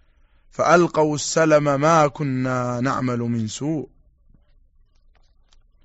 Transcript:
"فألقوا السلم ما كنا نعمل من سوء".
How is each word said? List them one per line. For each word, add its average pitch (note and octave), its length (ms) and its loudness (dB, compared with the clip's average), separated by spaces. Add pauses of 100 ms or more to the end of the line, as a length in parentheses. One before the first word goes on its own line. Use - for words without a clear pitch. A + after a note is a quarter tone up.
(500)
"فألقوا D#3 640 2
السلم D3 680 0
ما D#3 260 4
كنا B2+ 760 -4
نعمل B2 380 -4
من A#2 300 -4
سوء". C#3+ 400 -8 (2000)